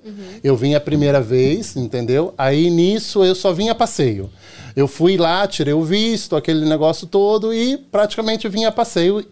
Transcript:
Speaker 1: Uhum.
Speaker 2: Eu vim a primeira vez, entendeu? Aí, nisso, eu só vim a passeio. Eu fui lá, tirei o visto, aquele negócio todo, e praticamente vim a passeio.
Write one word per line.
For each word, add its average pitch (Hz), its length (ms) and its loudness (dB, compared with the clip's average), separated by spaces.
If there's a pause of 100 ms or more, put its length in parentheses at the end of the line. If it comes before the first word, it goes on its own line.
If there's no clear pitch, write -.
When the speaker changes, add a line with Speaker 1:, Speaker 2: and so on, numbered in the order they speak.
Speaker 1:
Uhum. 214 100 -16 (280)
Speaker 2:
Eu 139 140 4
vim 135 180 2
a 147 60 2
primeira 143 420 2
vez, 131 540 0
entendeu? 127 600 -2
Aí, 143 340 2
nisso, 190 540 2
eu 185 100 4
só 185 180 -2
vim 196 180 -2
a 226 40 0
passeio. 120 540 -2 (480)
Eu 135 120 2
fui 175 280 2
lá, 175 300 2
tirei 151 260 -2
o 160 120 2
visto, 214 520 -2
aquele 156 300 0
negócio 156 400 0
todo, 214 480 0
e 254 240 -2
praticamente 220 680 -2
vim 220 160 -2
a 220 80 0
passeio. 185 600 0